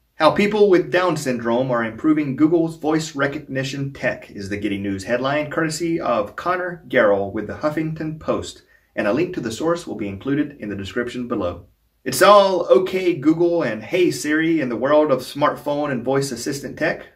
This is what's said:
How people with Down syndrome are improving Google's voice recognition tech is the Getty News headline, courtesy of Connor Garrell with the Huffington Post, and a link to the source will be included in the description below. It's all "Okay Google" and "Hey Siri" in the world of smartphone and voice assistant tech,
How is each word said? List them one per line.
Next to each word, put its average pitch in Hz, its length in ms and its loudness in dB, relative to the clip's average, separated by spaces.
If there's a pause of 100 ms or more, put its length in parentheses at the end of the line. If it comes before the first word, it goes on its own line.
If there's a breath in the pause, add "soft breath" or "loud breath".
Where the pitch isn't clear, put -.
(140)
How 151 160 4
people 208 400 4
with 160 200 4
Down 175 280 0
syndrome 123 520 -2
are 117 140 0
improving 147 500 0
Google's 160 440 2
voice 156 360 -2
recognition 139 800 -4
tech - 380 -4
is 98 180 -12
the 101 80 -4
Getty 101 220 -2
News 98 260 -4
headline, 135 460 -2
courtesy 165 500 -2
of - 340 -2
Connor 180 540 -4
Garrell 101 420 4
with 107 160 -4
the 98 100 -8
Huffington 156 600 -4
Post, - 440 -6 (340 soft breath)
and 107 100 -2
a 101 60 2
link 175 220 0
to 147 80 -6
the 113 100 -4
source 170 340 -2
will 104 100 -8
be 107 120 -6
included 139 520 -2
in 107 100 -8
the 98 60 -6
description 120 520 -6
below. 90 380 -4 (380)
It's 135 180 -2
all 190 460 6
"Okay 185 480 4
Google" 160 480 2
and 107 180 -4
"Hey 175 280 2
Siri" 156 520 0
in 123 80 -2
the 117 60 -2
world 147 360 4
of 127 80 2
smartphone 147 720 -2
and 117 100 -4
voice 135 300 0
assistant - 460 -8
tech, - 260 -4 (100)